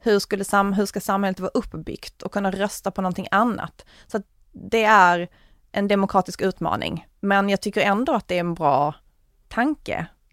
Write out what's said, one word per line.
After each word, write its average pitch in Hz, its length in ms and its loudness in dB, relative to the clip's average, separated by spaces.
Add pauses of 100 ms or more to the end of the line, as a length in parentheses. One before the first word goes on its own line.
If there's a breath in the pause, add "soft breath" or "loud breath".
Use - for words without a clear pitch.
"Hur 208 180 4
skulle 196 260 -4
sam-, 202 280 2
hur 196 140 0
ska 196 140 -8
samhället 196 400 -2
vara 185 140 -4
uppbyggt?" - 680 -6
och - 100 -10
kunna 202 180 -2
rösta 190 400 -4
på 190 120 -6
någonting 185 280 -4
annat. - 540 -2 (220 soft breath)
Så - 100 -8
att 202 80 -4 (280)
det 220 320 -2
är 175 440 6 (440)
en 202 160 -2
demokratisk 196 540 0
utmaning, 165 640 -4 (140)
men 196 280 2
jag 196 120 2
tycker 208 200 -4
ändå 214 340 0
att 214 140 -4
det 180 60 -2
är 175 60 0
en 175 140 -2
bra 147 400 2 (540)
tanke. - 580 -4 (260)